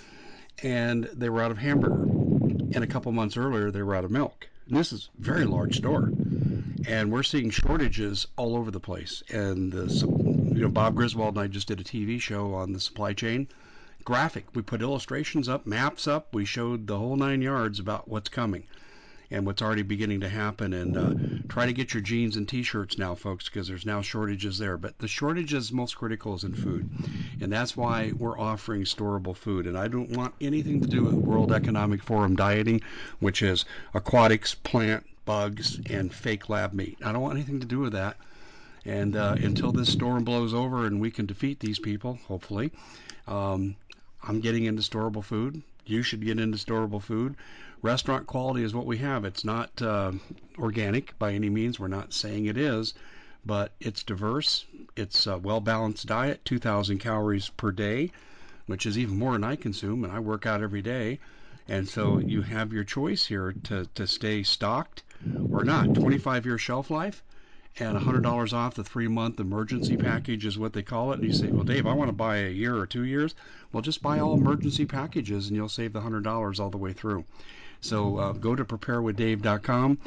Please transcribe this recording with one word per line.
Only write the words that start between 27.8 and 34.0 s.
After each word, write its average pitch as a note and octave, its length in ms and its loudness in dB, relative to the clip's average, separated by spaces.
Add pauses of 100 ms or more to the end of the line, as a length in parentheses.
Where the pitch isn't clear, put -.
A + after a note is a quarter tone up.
we're A#2 220 -4
offering G#2+ 460 -2
storable G2 500 -2
food. F#2 320 -2
And F2 100 -4
I G2 100 0
don't A#2+ 300 -2
want B2 240 -4
anything D3 400 2
to - 60 2
do A#2+ 160 4
with A2+ 100 6
World G#2+ 380 6
Economic G#2 500 4
Forum G2+ 340 6
dieting, G#2+ 460 6 (380)
which G2 240 2
is F#2+ 220 4 (280)
aquatics, A2 640 6